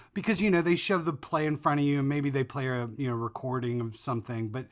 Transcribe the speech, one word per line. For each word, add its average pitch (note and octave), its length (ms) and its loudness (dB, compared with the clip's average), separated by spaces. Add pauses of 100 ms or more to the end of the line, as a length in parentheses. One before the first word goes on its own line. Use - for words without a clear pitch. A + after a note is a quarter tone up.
(120)
Because, G3+ 280 0
you G#3 100 4
know, E3+ 100 6
they F3 140 4
shove F3 300 0
the E3 80 0
play D3+ 340 -2
in D3+ 100 0
front D3 240 2
of C#3+ 60 4
you C#3+ 140 4
and C3+ 80 2
maybe C#3+ 220 0
they C3+ 120 0
play C3+ 240 -4
a, B2 300 -2
you C3+ 120 -2
know, B2 60 0
recording A#2+ 640 -2
of A2+ 160 -6
something. A2+ 520 -4
But, B2+ 240 -6